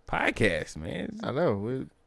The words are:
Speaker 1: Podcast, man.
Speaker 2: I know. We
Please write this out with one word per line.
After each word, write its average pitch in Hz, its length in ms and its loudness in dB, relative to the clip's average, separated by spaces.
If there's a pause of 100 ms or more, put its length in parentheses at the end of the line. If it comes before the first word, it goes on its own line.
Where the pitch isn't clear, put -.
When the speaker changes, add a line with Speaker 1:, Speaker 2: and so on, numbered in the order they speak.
Speaker 1:
Podcast, - 680 2
man. - 460 -6
Speaker 2:
I 107 80 -2
know. 143 240 2
We 120 300 -2 (220)